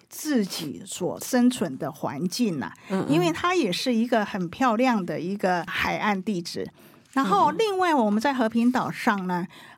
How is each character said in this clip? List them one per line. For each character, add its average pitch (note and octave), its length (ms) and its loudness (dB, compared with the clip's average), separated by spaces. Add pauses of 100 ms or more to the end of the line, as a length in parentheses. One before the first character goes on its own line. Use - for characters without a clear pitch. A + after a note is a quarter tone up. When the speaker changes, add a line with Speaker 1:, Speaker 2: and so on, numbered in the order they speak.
Speaker 1:
自 C4 380 0
己 D3 400 -8
所 D3+ 320 -6
生 B3 320 2
存 E3+ 260 -2
的 C#3+ 140 -6
环 C#3+ 380 -6
境 F#3+ 320 -2
啊， F#2+ 120 -6 (180)
Speaker 2:
嗯， F#3+ 180 0
嗯。 - 40 0
Speaker 1:
因 D#4 60 6
为 E4+ 140 4
它 F4 240 0
也 A#3+ 160 2
是 B3+ 200 -2
一 A3+ 140 2
个 A3+ 180 2
很 F3+ 240 -4
漂 A#3 280 0
亮 A#3 280 2
的 D#3+ 140 -4
一 F3+ 180 -4
个 F3+ 300 0
海 F3 300 -2
岸 G3 260 -2
地 F#3+ 180 -2
质。 - 300 -8 (420)
然 C4+ 120 2
后 F4 280 4
另 G4 260 0
外 F4+ 160 4
我 A3 160 4
们 G#3 100 2
在 C#4+ 140 2
和 A3 120 2
平 A#3 240 2
岛 B3 200 0
上 G3+ 360 -2
呢， F3+ 140 -2
Speaker 2:
嗯， F#3 80 -6
嗯。 - 0 - (300)